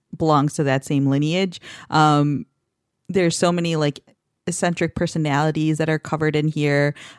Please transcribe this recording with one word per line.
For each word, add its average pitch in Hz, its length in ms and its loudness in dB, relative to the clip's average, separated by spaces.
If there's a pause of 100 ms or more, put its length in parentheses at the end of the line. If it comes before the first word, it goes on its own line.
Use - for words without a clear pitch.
(160)
belongs 151 380 2
to 160 80 -2
that 135 200 0
same 139 220 0
lineage. 156 560 0 (300)
Um, 147 560 2 (600)
there's 175 300 0
so 175 140 2
many, 170 240 -2
like, 147 240 -2 (480)
eccentric 175 480 -2
personalities 156 840 0
that 160 120 -2
are 156 100 0
covered 156 360 -2
in 151 120 2
here. 147 480 0 (240)